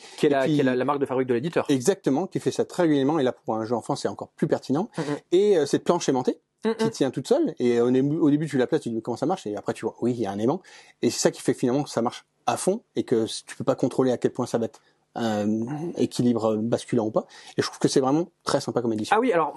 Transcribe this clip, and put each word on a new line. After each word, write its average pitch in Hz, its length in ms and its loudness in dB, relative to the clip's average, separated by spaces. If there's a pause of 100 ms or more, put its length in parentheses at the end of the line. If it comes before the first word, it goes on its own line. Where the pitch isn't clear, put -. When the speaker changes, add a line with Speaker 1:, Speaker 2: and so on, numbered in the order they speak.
(180)
Speaker 1:
Qui - 80 2
est 147 40 8
Speaker 2:
Et - 40 2
Speaker 1:
la, 135 100 2
Speaker 2:
puis 156 120 2
Speaker 1:
qui 143 40 4
est 139 40 4
la, 127 120 2
la 127 80 0
marque 143 160 0
de 139 60 0
fabrique 131 240 0
de 123 40 2
l'éditeur. 139 360 0
Speaker 2:
Exactement, 147 580 0
qui - 140 -6
fait 131 100 -2
ça 113 140 0
très - 180 -2
régulièrement, 151 360 4
et 135 40 2
là, 123 80 2
pour - 240 -6
un 110 80 -2
jeu 110 100 -2
enfant, 131 220 -2
c'est 113 140 -4
encore 104 260 -10
plus 170 140 -2
pertinent. 143 480 -2
Speaker 1:
Mm, 165 40 -4
mm. 143 40 -2 (260)
Speaker 2:
Et, 196 260 4
euh, 143 80 2
cette 143 200 0
planche 175 240 0
aimantée, 135 320 0 (240)
Speaker 1:
Mm, 220 80 0
Speaker 2:
qui 220 120 -2
Speaker 1:
mm. 220 40 2
Speaker 2:
tient 135 220 0
toute 139 160 -8
seule, 277 300 2
et 123 220 2
au 123 100 4
début, 139 280 2
au 165 120 4
début, 147 180 2
tu 143 100 -2
la 123 100 2
places, - 140 0
tu 120 80 -6
te - 0 -
dis, « 113 80 -4
Mais 110 40 -6
comment 120 160 -6
ça 139 100 -2
marche ? » 185 200 -4
Et 104 80 -6
après, 113 180 -6
tu - 120 -8
vois, 107 160 -6
oui, 120 120 0
il 117 60 -6
y 107 60 0
a 95 60 -4
un 101 80 -6
aimant. 135 220 0 (400)
Et 123 80 4
c'est - 100 -8
ça 170 120 4
qui - 100 -10
fait 135 120 0
finalement 135 300 0
que - 60 -10
ça 117 120 -4
marche - 240 -6 (220)
à 117 100 0
fond, 196 240 -2 (160)
et 113 60 -2
que 113 240 0
c-, - 180 -10
tu - 100 -16
peux - 80 -10
pas 131 120 0
contrôler 127 360 0
à 120 60 0
quel - 160 0
point 120 140 -4
ça 123 100 -2
va 117 80 0
être, - 160 -12 (360)
euh, 107 460 -2 (320)
équilibre, 117 580 0
euh, 107 40 0
basculant 113 480 -2
ou 110 60 -2
pas. - 160 -2 (280)
Et - 60 0
je - 60 0
trouve - 120 -12
que 147 80 2
c'est 139 140 4
vraiment 147 260 2 (160)
très - 180 0
sympa 123 200 -2
comme 117 120 -2
édition. 107 220 0
Speaker 1:
Ah 220 60 4
oui, 254 100 2
alors, 160 260 0